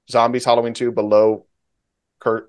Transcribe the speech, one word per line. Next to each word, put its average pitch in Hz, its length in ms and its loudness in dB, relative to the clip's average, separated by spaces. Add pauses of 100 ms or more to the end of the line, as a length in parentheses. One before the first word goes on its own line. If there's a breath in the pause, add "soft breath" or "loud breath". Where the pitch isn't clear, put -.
(120)
Zombies 120 340 0
Halloween 117 300 0
two 120 160 -4
below 107 560 0 (720)
Cur-, 113 300 -4